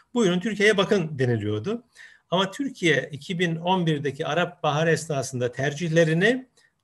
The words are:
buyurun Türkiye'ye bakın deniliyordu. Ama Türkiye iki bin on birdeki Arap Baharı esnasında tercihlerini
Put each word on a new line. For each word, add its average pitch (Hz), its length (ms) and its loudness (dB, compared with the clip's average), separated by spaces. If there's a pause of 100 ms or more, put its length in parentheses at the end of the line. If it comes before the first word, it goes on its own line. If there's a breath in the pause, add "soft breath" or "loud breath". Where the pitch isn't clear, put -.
(140 soft breath)
buyurun 180 260 2
Türkiye'ye 202 380 2
bakın 175 420 0
deniliyordu. 117 640 -2 (460 loud breath)
Ama 190 220 0
Türkiye 160 600 0
iki 165 280 -8
bin 170 160 0
on 175 300 0
birdeki 143 400 -2
Arap 170 380 -2
Baharı 156 260 0
esnasında 135 600 -2
tercihlerini 165 960 2 (360 soft breath)